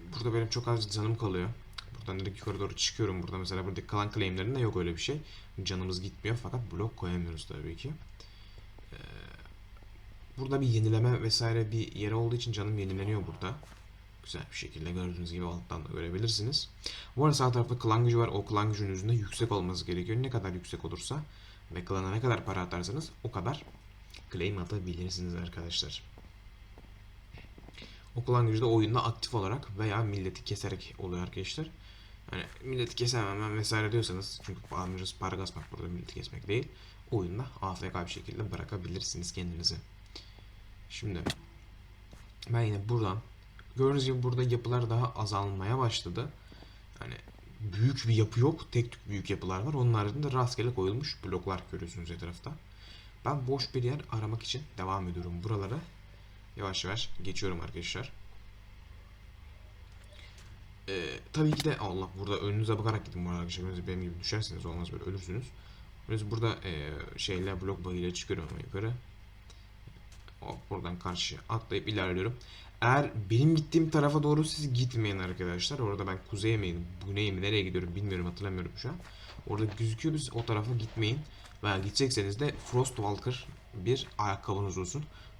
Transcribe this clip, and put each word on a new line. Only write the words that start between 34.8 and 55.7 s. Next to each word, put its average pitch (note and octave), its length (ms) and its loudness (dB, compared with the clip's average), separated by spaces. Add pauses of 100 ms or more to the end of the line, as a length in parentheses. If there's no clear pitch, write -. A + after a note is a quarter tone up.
para F#2+ 160 -2
kasmak F#2 360 -6
burada, - 160 -6
milleti F2 260 -6
kesmek - 340 -8
değil. A#2+ 200 2 (420)
Oyunda G2+ 360 0 (160)
A F#2+ 120 0
F F#2+ 180 -4
K F2+ 140 -2
bir - 40 -6
şekilde - 420 -4
bırakabilirsiniz F2+ 800 -4
kendinizi. E2+ 440 0 (1120)
Şimdi F#2+ 300 -2 (1300)
ben A#2 120 4
yine G#2 280 2
buradan, A2 300 2 (580)
gördüğünüz C3+ 280 6
gibi B2+ 180 2
burada B2 200 4
yapılar A#2+ 480 4
daha A#2+ 220 4
azalmaya G2+ 640 2
başladı. A#2 500 2 (720)
Hani A#1+ 160 -8 (460)
büyük A2+ 480 4
bir A2+ 60 8
yapı A2 260 6
yok, D#3 320 6
tek A#2+ 200 4
tük - 160 -14
büyük G2 220 -2
yapılar F#2 300 0
var. C#3+ 140 2
Onun B2 200 6
haricinde A#2+ 380 2
rastgele B2 420 2
koyulmuş G#2 500 0
bloklar F#2 380 -2 (100)
görüyorsunuz F2 380 -6
etrafta. E2+ 420 -8 (720)
Ben C3+ 220 2
boş C3 280 2
bir B2+ 80 4
yer C3+ 180 2 (120)
aramak A2 300 0
için - 200 -2 (160)
devam F#2+ 300 0
ediyorum F2 240 -2 (120)
buralara. G#2+ 340 0 (800)